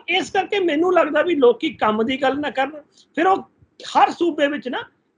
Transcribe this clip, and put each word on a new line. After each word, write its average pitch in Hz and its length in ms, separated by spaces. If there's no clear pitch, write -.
ਇਸ 349 220
ਕਰਕੇ 392 280
ਮੈਨੂੰ 349 360
ਲੱਗਦਾ 302 280
ਵੀ 349 120
ਲੋਕੀ 247 360
ਕੰਮ 220 360
ਦੀ 262 160
ਗੱਲ 269 180
ਨਾ 285 100
ਕਰਨ, 277 320
ਫਿਰ 320 100
ਉਹ 381 160
ਹਰ - 120
ਸੂਬੇ 311 360
ਵਿੱਚ 285 220
ਨਾ 415 160